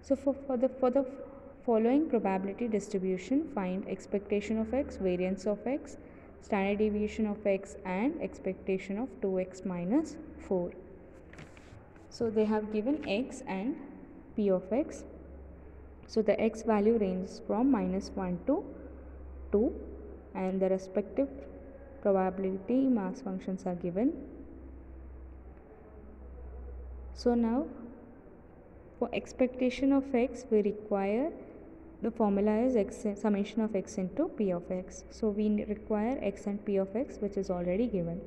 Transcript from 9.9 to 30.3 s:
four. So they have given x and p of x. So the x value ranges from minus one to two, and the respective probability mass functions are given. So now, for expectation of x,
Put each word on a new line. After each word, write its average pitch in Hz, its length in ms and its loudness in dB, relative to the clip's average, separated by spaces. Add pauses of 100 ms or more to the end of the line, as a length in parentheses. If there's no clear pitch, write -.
four. 180 240 2 (1400)
So 226 220 -2
they 214 140 6
have 214 280 2
given 233 340 0
x 220 380 -2
and 202 300 -2 (600)
p 202 140 4
of 185 140 4 (100)
x. - 300 -2 (1040)
So 220 160 2
the - 180 4
x 220 220 0
value 220 340 4
ranges 185 480 0
from 226 240 4
minus 190 460 2
one 180 320 -2
to 320 180 2 (840)
two, 226 240 4 (580)
and 190 280 0
the 190 80 4
respective 196 580 0 (720)
probability 190 840 2
mass 202 340 2
functions 190 440 -4
are 180 100 0
given. 180 380 2 (3000)
So 240 220 2
now, 240 300 2 (1300)
for 233 160 -2
expectation 254 800 2
of 277 240 4
x, 247 340 2